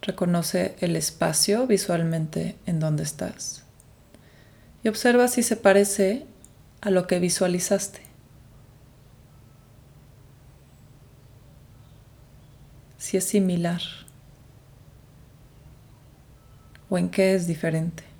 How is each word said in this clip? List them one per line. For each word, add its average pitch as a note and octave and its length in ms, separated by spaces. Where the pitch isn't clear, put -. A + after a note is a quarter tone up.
Reconoce F3 760
el E3+ 160
espacio E3+ 720
visualmente E3 960
en E3+ 140
donde D3+ 240
estás - 640
y - 40
observa A#3+ 400
si B3 160
se A3+ 140
parece G3+ 680
a G#3+ 80
lo F#3 160
que F3+ 140
visualizaste. F3+ 800
Si - 200
es F#3 80
similar F3 560
o F3+ 80
en F3 120
qué F#3+ 260
es F3+ 100
diferente. E3 640